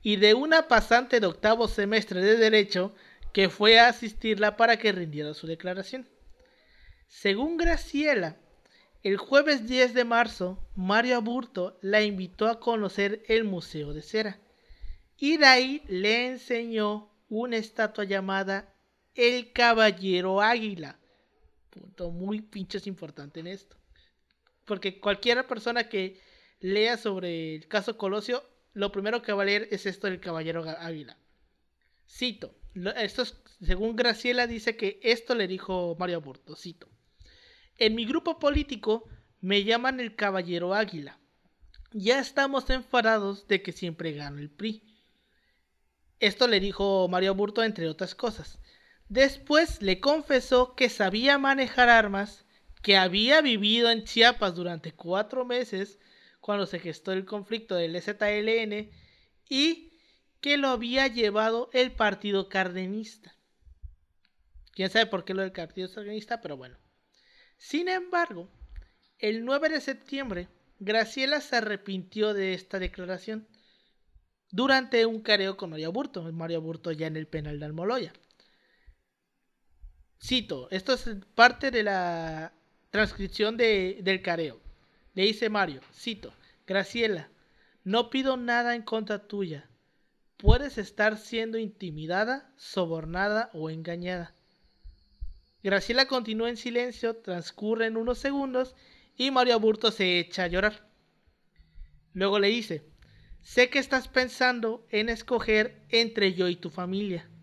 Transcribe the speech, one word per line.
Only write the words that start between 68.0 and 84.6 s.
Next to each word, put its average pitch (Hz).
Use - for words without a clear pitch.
el 220
nueve 285
de 311
septiembre, 262
Graciela 226
se 262
arrepintió 208
de 190
esta 185
declaración 185
durante 254
un 226
careo 196
con 190
Mario 156
Aburto, 190
Mario 165
Aburto 160
ya 156
en 156
el 156
penal 147
de 151
Almoloya. 175
Cito, 196
esto 190
es 240
parte 240
de 233
la 170
transcripción 208
de, 208
del 190
careo. 165